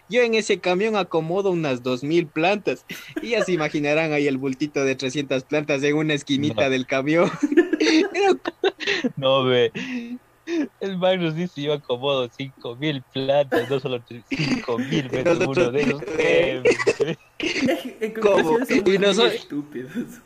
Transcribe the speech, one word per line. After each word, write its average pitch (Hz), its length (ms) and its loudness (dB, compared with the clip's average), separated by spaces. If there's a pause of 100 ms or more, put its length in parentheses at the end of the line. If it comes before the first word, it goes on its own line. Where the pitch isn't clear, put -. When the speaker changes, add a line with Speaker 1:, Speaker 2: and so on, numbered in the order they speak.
(100)
Speaker 1:
Yo 240 100 2
en 233 140 2
ese 208 260 0
camión 202 360 0
acomodo 180 540 0
unas 143 320 -2
dos 127 220 -4
mil 160 220 2
plantas". 170 580 -2 (380)
Y 220 80 -6
ya 214 120 0
se 180 100 -2
imaginarán 151 600 0
ahí 147 140 2
el 135 100 0
bultito 139 480 -2
de 135 120 0
trescientas 135 480 -4
plantas 147 380 -2
en 147 140 2
una 156 160 0
esquinita 143 520 0
Speaker 2:
No. 135 60 2
Speaker 1:
del 127 160 0
camión. 151 440 2 (100)
<laughs> 311 400 2
Era 330 580 2 (800)
Speaker 2:
No, 135 280 2
ve. 123 280 4 (1080)
El 196 200 -6
Magnus 180 360 2
dice, 170 280 -6
"Yo 147 100 0
acomodo 131 580 -2
cinco 135 460 -12
mil 143 260 -4 (120)
plantas, 135 560 0
no 135 100 0
solo 123 240 -6
tres, 120 240 -16
cinco 135 500 -2
mil 135 320 -2
metros, 165 280 2
Speaker 1:
Nosotros, 175 300 2
Speaker 2:
uno 120 40 -4
de 143 100 2
esos". 135 200 -2 (160)
Speaker 1:
eh. - 440 2 (380)
Speaker 2:
Eh, - 180 -2 (840)
Speaker 3:
En 220 200 -4
Speaker 1:
¿Cómo? 180 380 4
Speaker 3:
conclusión, 262 80 0
somos 226 200 2
Speaker 1:
Y 196 120 4
Speaker 3:
muy 196 80 4
Speaker 1:
noso- 208 200 4
Speaker 3:
estúpidos. 147 1000 -6